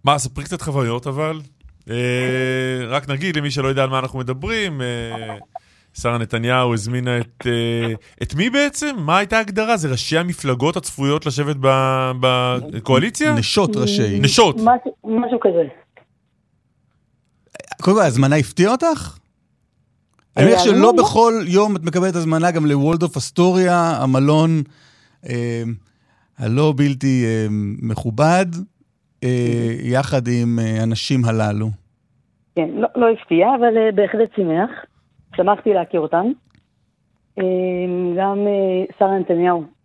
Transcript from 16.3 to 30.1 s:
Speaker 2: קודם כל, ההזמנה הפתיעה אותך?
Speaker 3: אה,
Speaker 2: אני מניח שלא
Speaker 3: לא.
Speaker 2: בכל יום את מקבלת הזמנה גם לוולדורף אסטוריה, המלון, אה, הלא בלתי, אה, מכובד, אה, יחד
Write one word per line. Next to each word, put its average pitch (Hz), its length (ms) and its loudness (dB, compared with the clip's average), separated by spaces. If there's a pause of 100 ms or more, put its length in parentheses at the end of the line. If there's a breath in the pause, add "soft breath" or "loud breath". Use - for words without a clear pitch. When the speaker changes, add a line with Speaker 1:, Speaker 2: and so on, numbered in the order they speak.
Speaker 2:
קודם 190 140 4
כל, 214 60 4
ההזמנה 139 340 2
הפתיעה 175 360 -2
אותך? 311 460 -2 (1200)
Speaker 3:
אה, - 40 4
Speaker 2:
אני 160 80 8
מניח - 140 6
שלא 208 160 6
Speaker 3:
לא. 226 120 8
Speaker 2:
בכל - 400 4 (140)
יום 196 300 2
את 156 60 -6
מקבלת 180 320 0
הזמנה 160 360 0
גם 160 160 0
לוולדורף 156 500 2
אסטוריה, 175 840 2
המלון, 151 600 4 (680 soft breath)
אה, 120 340 -4 (760)
הלא 135 380 2
בלתי, 135 500 2
אה, 110 200 0 (360)
מכובד, 139 640 0 (800)
אה, 123 40 0 (540)
יחד 127 460 0